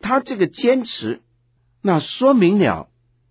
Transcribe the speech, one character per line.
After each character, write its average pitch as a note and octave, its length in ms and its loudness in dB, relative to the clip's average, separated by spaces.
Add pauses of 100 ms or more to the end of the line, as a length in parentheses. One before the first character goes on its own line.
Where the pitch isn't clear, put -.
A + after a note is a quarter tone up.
他 B3+ 180 -2
这 C4 180 -8
个 F#3+ 120 0
坚 B3+ 340 0
持， A#2 400 -8 (580)
那 F3 200 0
说 C4 340 0
明 G3+ 240 4
了 G2 320 0 (400)